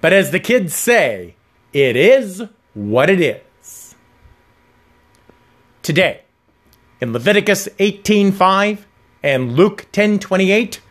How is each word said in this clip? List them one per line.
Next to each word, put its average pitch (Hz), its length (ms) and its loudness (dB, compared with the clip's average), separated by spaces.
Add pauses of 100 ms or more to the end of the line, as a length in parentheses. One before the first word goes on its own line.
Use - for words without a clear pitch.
But 165 120 2
as 190 180 2
the 175 80 -4
kids 196 340 -2
say, 120 600 -2 (380)
it 131 240 2
is 208 480 2 (300)
what 110 360 0
it 190 100 2
is. - 760 -8 (1900)
Today, 165 380 -2 (800)
in 120 120 -6
Leviticus 196 560 0 (120)
eighteen 202 500 0
five 196 560 0 (340)
and 127 360 -2
Luke 196 340 0
ten 208 300 0
twenty-eight 190 600 -2 (100)